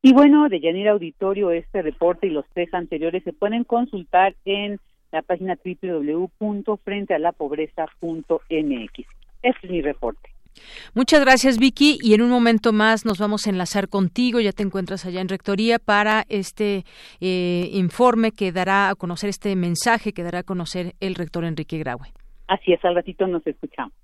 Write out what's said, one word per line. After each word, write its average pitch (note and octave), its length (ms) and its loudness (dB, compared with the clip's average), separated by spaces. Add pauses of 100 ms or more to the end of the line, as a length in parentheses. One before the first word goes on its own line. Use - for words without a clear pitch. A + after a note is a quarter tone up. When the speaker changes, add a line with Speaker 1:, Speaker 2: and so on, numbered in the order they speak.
Speaker 1:
Y C4 100 10
bueno, D4 360 8
Deyanira F#3 440 0
Auditorio, F#3+ 580 -2
este E3+ 320 -4
reporte E3+ 460 -2
y - 20 0
los D3 140 -4 (100)
tres F3 200 -4
anteriores E3+ 500 -6
se E3+ 80 -8
pueden A3+ 320 -4
consultar G3 800 0
en G3+ 340 -6 (320)
la D#3 120 -6
página F3+ 340 -4
W F3+ 260 -10
W D#3 300 -4
W F3 160 -4 (100)
punto G#3 400 -4
frente G3 360 -4
a D3+ 40 0
la E3+ 140 0
pobreza D3+ 540 -6 (140)
punto E3 480 -4
M D3 360 -4
X. - 220 -16 (360)
Este D3+ 240 -2
es F3 40 -12
mi E3+ 120 -4
reporte. A#2+ 480 -6 (640)
Speaker 2:
Muchas C#4 280 6
gracias, C4 360 4
Vicky, C4+ 440 4
y A3 100 6
en G#3+ 80 6
un A#3+ 80 2
momento A#3 460 4
más A3 320 2
nos G3 120 -2
vamos G#3 280 -2
a G#3 40 -2
enlazar F#3+ 380 -2
contigo, A3+ 500 0
ya G#3 140 2
te G#3 100 -6
encuentras F#3+ 440 -6
allá F#3 160 -6
en F#3 60 -6
Rectoría, G#3 500 0
para G#3 500 2
este, G3+ 560 -4 (380)
eh, F3+ 500 -2
informe A3+ 600 2
que F#3 200 -4
dará F#3+ 380 0
a G3+ 40 -2
conocer, F3+ 360 -6
este G3 260 -4
mensaje F#3 560 0
que F3 100 -10
dará F3 180 -6
a - 20 -12
conocer F3+ 580 -8
el F#3+ 140 -4
rector E3+ 320 -6
Enrique D#3+ 320 -6
Graue. B2+ 340 -8 (360)
Speaker 1:
Así F#3 260 0
es, - 100 -4
al F3 100 0
ratito F3+ 320 -2
nos F3 200 -4
escuchamos. - 580 -10